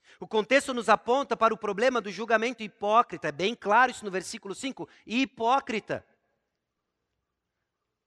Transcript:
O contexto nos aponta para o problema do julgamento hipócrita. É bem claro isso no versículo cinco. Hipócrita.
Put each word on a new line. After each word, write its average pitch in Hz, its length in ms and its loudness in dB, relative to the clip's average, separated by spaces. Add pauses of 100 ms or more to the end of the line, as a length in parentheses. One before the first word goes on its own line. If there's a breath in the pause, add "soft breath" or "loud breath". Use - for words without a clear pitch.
(200 soft breath)
O 180 80 -14
contexto 254 460 2
nos 220 160 -2
aponta 233 460 2
para 220 180 4
o - 40 -8
problema 226 420 0
do 202 120 -6
julgamento 220 520 -2
hipócrita. 208 640 0
É 147 40 -4
bem 185 240 -2
claro 240 360 4
isso - 140 -12
no 196 60 -8
versículo 190 440 -8
cinco. 240 320 -10 (180 soft breath)
Hipócrita. 226 1000 -2 (2000)